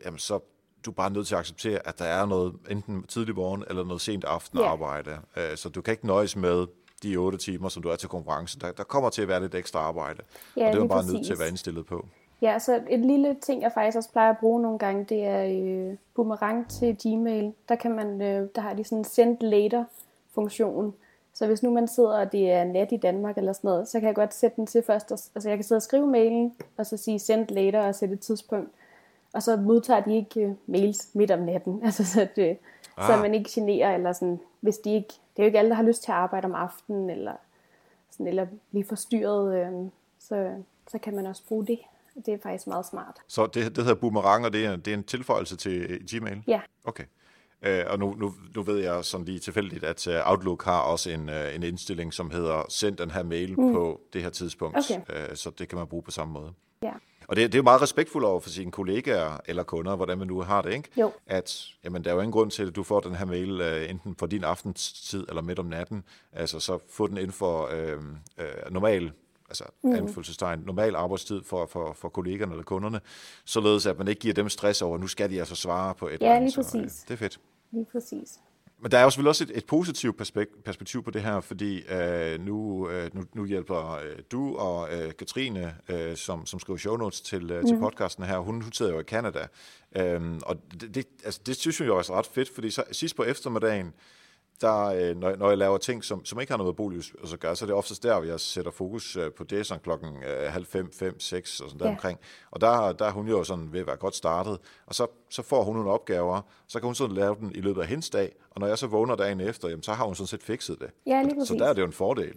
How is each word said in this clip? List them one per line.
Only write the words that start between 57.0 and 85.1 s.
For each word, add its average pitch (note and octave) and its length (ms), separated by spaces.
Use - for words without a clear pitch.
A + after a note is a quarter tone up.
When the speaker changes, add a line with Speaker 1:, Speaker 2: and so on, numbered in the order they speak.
Speaker 1:
Og - 80
det, A2 160
det G#2+ 40
er C3 40
jo C3+ 40
meget B2+ 180
respektfuldt C#3+ 460
over F#2 120
for - 100
sine F2 220
kollegaer F#2+ 760
eller F2 180
kunder, E2+ 320
hvordan F2+ 220
man F#2+ 100
nu F#2 140
har G2 200
det, F2 120
ikke? C#3+ 240
Speaker 2:
Jo. A3 140
Speaker 1:
At, - 380
jamen, F2+ 200
der F2 60
er F2 60
jo F2+ 60
ingen A2 100
grund A2 200
til, G2+ 160
at E2+ 80
du G2+ 80
får G#2 160
den F2+ 160
her F#2+ 100
mail, F#2 360
øh, D#2+ 280
enten F#2 260
på - 100
din F#2 180
aftenstid - 840
eller E2 120
midt F2+ 180
om F2+ 60
natten. F2+ 380
Altså, E2 260
så F2+ 200
få G#2+ 180
den G2 100
inden F#2+ 140
for, E2 420
øh, D#2+ 180
øh, E2 100
normal, F#2 400
altså, - 140
Speaker 2:
Mm. B3+ 120
Speaker 1:
anførselstegn, F2+ 680
normal F#2+ 300
arbejdstid F2+ 480
for, F2+ 220
for, D#2+ 280
for - 160
kollegerne G2+ 420
eller D#2+ 120
kunderne, G2+ 380
således G#2 400
at F#2+ 120
man G2 100
ikke G#2+ 140
giver A2 120
dem G2+ 160
stress G2+ 320
over, E2+ 160
"Nu F#2 100
skal G2+ 220
de F#2 100
altså F2 160
svare F2+ 400
på F2+ 120
et D2+ 40
Speaker 2:
Ja, D#2 40
Speaker 1:
eller A3 200
andet." B3+ 200
Speaker 2:
lige C4+ 80
Speaker 1:
Så, - 140
øh, G#3+ 60
Speaker 2:
præcis. - 200
Speaker 1:
det - 100
er A#2+ 40
fedt. G#2 220
Speaker 2:
Lige A3+ 200
præcis. - 480
Speaker 1:
Men A2 120
der B2 60
er B2 60
jo C3+ 60
selvfølgelig C#3 200
også D#3 140
et, B2+ 140
et A2 80
positivt D3+ 520
perspek-, - 480
perspektiv G#2 380
på A2+ 80
det G#2 100
her, G#2 180
fordi, F#2+ 480
øh, E2+ 540
nu, G2 480
øh, E2+ 260
nu, F#2+ 80
nu G#2+ 120
hjælper, F2+ 500
øh, D2+ 240
du C3+ 240
og, F2 380
øh, E2 220